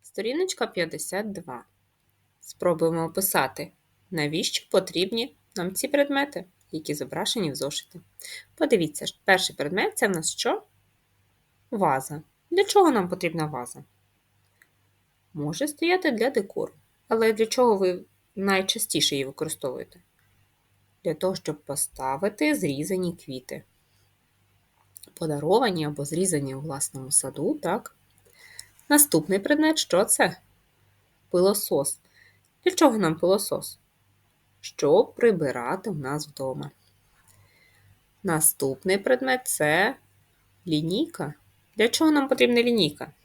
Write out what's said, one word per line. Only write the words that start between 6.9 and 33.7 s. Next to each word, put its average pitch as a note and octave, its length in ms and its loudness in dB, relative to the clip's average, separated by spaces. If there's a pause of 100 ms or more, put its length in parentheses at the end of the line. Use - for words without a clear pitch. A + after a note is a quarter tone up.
зображені D#3 580 -4
в B2+ 40 -8
зошиті. - 440 -8 (560)
Подивіться, G#3+ 500 0
ж, - 200 -12
перший F#3 300 2
предмет — F#3 420 -2
це A3+ 100 2
в G3 40 2
нас D#3+ 200 -4
що? E4 320 -4 (1080)
Ваза. D#3 500 0 (300)
Для F#4+ 120 4
чого G4 280 6
нам F#3 180 2
потрібна E3 360 -2
ваза? C3+ 380 -10 (1500)
Може D#3+ 340 -4
стояти E4+ 440 0
для A3+ 180 0
декору. - 440 -4 (340)
Але A3 260 4
для A3 120 2
чого A3+ 320 4
ви F#3 280 0 (300)
найчастіше F#3+ 800 0
її C3+ 100 -2
використовуєте? C3+ 720 -8 (1040)
Для E3 100 -2
того, F#3 220 -2
щоб - 260 -8
поставити D#3 920 -2
зрізані F3 580 -4
квіти. C#3 500 -12 (1500)
Подаровані E3 720 0
або C#3+ 200 -6
зрізані D3+ 500 -2
у C3+ 60 -8
власному C#3 500 -8
саду, D#3 520 -2
так? G3+ 300 -4 (960)
Наступний G3 500 4
предмет, D#4 380 2
що F#3+ 280 2
це? - 320 2 (920)
Пилосос. F3+ 680 0 (680)
Для F4+ 60 4
чого C#4 260 4
нам D#3+ 180 2
пилосос? - 640 0 (840)